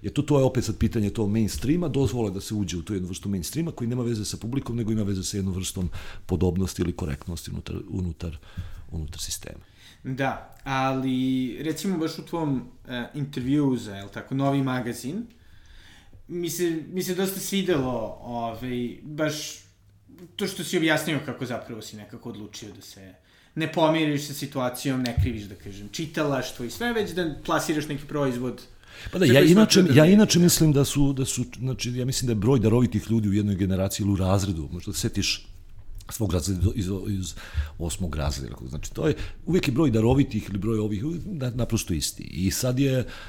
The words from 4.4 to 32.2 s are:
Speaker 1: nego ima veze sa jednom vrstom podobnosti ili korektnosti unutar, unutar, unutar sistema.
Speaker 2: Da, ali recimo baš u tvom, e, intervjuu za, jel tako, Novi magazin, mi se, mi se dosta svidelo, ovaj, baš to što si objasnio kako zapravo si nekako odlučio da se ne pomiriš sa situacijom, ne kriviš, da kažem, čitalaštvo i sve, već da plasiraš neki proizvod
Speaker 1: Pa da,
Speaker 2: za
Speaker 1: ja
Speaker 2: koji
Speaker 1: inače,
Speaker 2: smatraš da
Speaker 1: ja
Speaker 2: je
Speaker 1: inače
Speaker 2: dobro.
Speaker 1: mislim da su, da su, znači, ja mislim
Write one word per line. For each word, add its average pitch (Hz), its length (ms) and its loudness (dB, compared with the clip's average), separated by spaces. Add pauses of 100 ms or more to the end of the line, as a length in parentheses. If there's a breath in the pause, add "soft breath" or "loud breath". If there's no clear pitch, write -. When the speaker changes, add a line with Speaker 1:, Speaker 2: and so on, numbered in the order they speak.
Speaker 1:
nego 113 160 -2
ima 110 100 2
veze 95 220 -2
sa - 120 -4
jednom 95 180 -2
vrstom 90 360 -4 (360 loud breath)
podobnosti 90 560 0
ili 85 100 0
korektnosti 82 580 -6
unutar, 87 260 -8 (120)
unutar, 87 500 -6 (520 loud breath)
unutar 78 300 -8
sistema. - 400 -10 (440 loud breath)
Speaker 2:
Da, 131 600 -4
ali 131 1000 0
recimo 160 360 -2
baš 160 200 -2
u 165 40 -10
tvom, 147 400 -2 (260)
e, 123 160 -6 (100)
intervjuu 139 600 0
za, 101 200 -8
jel 98 120 -12
tako, 110 260 -10
Novi 139 280 2
magazin, 127 640 -4 (1000 soft breath)
mi 170 220 -6
se, 165 380 -2
mi 180 140 -4
se 180 120 -2
dosta 190 260 -2
svidelo, 127 840 0
ovaj, 120 800 -6
baš 151 320 -2 (1000)
to 202 100 -2
što - 180 -6
si 185 140 0
objasnio 156 480 2
kako 127 200 -6
zapravo 113 360 -8
si - 140 -16
nekako 107 320 -14
odlučio 104 480 -12
da 95 60 -20
se 95 320 -20 (400 soft breath)
ne 156 180 -4
pomiriš 156 540 2
sa 139 80 -10
situacijom, 131 680 -4
ne 120 180 -2
kriviš, 110 220 0
da 101 120 -12
kažem, 101 340 -14
čitalaštvo 143 760 -4
i 117 60 -6
sve, 240 220 -4
već 202 180 -2
da 165 240 -2 (100)
plasiraš 151 440 0
neki 143 160 -6
proizvod 127 580 -2 (500 loud breath)
Speaker 1:
Pa 180 60 -4
da, 180 80 6
Speaker 2:
za 117 60 8
Speaker 1:
ja 139 80 10
Speaker 2:
koji 151 100 10
Speaker 1:
inače, 214 240 10
Speaker 2:
smatraš 180 220 8
da 156 60 12
Speaker 1:
ja - 20 12
Speaker 2:
je 180 80 10
Speaker 1:
inače 208 260 8
Speaker 2:
dobro. 175 60 8
Speaker 1:
mislim 156 280 6
da 139 120 6
su, 143 280 4
da 131 120 0
su, 127 200 -2 (140)
znači, 123 380 -4
ja 123 80 -2
mislim 131 220 -2